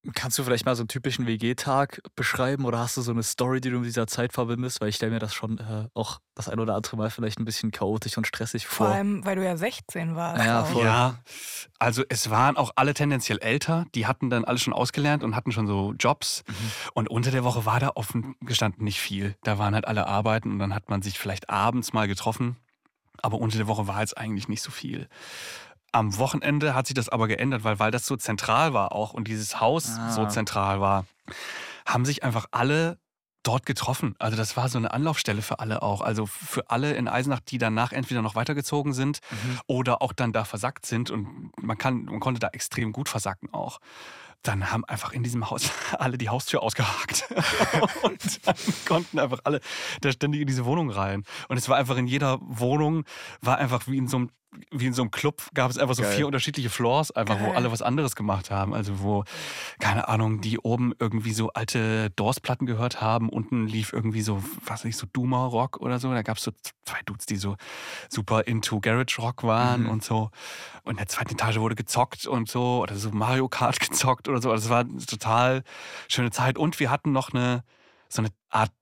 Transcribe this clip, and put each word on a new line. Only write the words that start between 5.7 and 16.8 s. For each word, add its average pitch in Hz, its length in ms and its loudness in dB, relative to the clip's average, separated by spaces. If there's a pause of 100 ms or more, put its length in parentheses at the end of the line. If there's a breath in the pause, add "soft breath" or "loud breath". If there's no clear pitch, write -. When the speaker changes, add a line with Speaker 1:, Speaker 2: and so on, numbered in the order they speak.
Speaker 1:
auch - 240 -4 (160)
das - 140 -8
ein 110 100 -2
oder 110 160 0
andere 110 220 -2
Mal 110 140 0
vielleicht 110 280 -4
ein 117 60 -2
bisschen 110 260 -2
chaotisch 107 480 -2
und 110 80 -2
stressig - 400 -6
vor. 107 220 2
Speaker 2:
Vor 196 80 4
allem, 196 280 0
weil 196 120 -2
du 190 80 0
ja 180 120 0
sechzehn 165 600 -4
warst 170 280 0
Speaker 1:
Ja, 117 180 4
Speaker 2:
auch. - 40 0
Speaker 1:
voll. 120 180 2
Speaker 3:
Ja, 120 340 4 (600 loud breath)
also 117 300 2
es 117 220 -2
waren 127 260 6
auch 131 180 0
alle 135 200 4
tendenziell 135 440 2
älter. 147 560 0
Die 113 140 0
hatten 127 200 0
dann 120 160 2
alle 123 140 0
schon 120 140 0
ausgelernt 143 500 2
und 110 140 -2
hatten - 160 -2
schon 107 160 2
so 101 280 0
Jobs. - 520 0
Speaker 1:
Mhm. 98 60 -8 (400 loud breath)